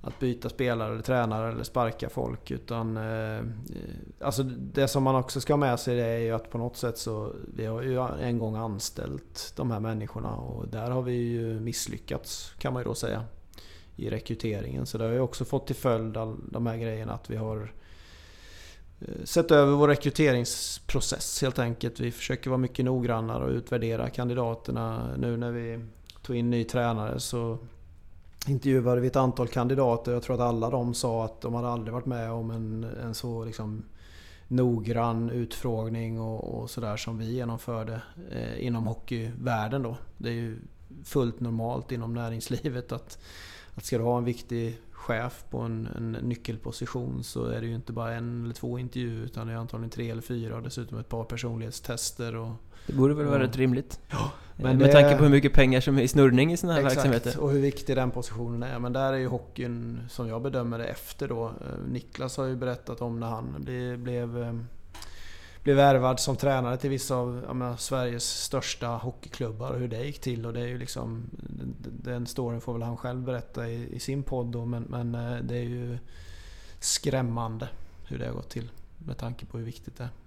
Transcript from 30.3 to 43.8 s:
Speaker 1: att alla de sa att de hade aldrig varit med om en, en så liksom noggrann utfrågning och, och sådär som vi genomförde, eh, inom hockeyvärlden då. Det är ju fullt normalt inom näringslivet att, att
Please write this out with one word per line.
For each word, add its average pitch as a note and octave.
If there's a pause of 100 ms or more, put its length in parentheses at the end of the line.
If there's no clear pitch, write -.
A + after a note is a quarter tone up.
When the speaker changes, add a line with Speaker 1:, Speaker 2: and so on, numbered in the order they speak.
Speaker 1:
att A#2
alla A#2
de B2
sa A2+
att A2
de A#2+
hade A#2+
aldrig A#2
varit B2
med A#2
om A2+
en, A2+ (180)
en A2+
så A#2
liksom A2 (640)
noggrann A#2
utfrågning A2+
och, A2+
och A#2
sådär G#2+
som A2+
vi A2+
genomförde, A2+ (300)
eh, -
inom A#2
hockeyvärlden A#2
då. A#2+ (220)
Det -
är A#2+
ju A#2 (460)
fullt A#2+
normalt A#2
inom A#2
näringslivet A#2+
att, - (560)
att -